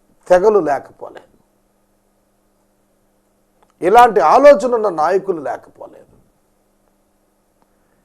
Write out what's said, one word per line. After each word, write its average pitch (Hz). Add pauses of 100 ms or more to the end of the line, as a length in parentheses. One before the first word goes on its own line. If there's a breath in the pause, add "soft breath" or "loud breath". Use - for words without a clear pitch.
(280)
తెగలు 190
లేకపోలేదు, - (2500)
ఇలాంటి 226 (140)
ఆలోచన 262
ఉన్న 214 (140)
నాయకులు 180
లేకపోలేదు. - (1900)